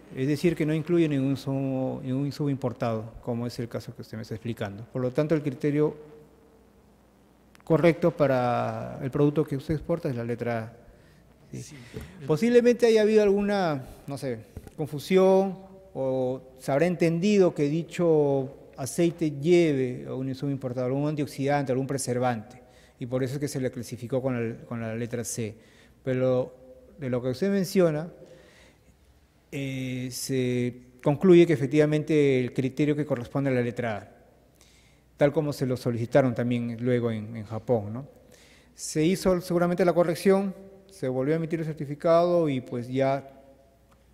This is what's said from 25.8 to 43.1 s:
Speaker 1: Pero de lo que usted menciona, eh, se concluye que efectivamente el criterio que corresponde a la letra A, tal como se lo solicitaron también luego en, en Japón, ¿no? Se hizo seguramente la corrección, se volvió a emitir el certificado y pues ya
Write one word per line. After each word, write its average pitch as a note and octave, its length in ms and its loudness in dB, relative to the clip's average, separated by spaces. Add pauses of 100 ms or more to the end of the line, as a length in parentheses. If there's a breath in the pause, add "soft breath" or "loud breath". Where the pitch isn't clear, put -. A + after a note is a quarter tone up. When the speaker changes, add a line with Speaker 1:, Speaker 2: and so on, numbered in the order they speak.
Speaker 1:
Pero B2+ 500 0 (420)
de C3+ 140 -8
lo B2 100 -2
que B2+ 100 -2
usted F#3+ 200 -2
menciona, F3 580 0 (1400 soft breath)
eh, C3 600 -8
se B2 680 -2 (220)
concluye E3+ 420 8
que E3 100 4
efectivamente D3 840 4
el B2 140 -2
criterio C#3+ 420 0
que D3 100 -2
corresponde C3+ 460 -2
a C3 40 2
la B2 80 2
letra A#2 340 -4
A, G2 120 -14 (1080 soft breath)
tal D3 160 4
como D3+ 200 -2
se C3+ 140 -2
lo B2+ 100 0
solicitaron A#2+ 580 2
también A#2+ 440 -2
luego A#2+ 320 0
en, A2 260 -8
en G#2+ 100 -10
Japón, A2 460 -4
¿no? C3+ 140 -10 (720 soft breath)
Se - 280 -4
hizo F#3 360 2
seguramente F3 440 0
la F3 80 4
corrección, F#3 600 2 (340)
se - 200 -8
volvió C3 260 0
a E3 40 -2
emitir D#3+ 200 -4
el D#3+ 80 -4
certificado E3 840 2
y C3 120 0
pues B2 260 -8
ya C3+ 480 -2 (800)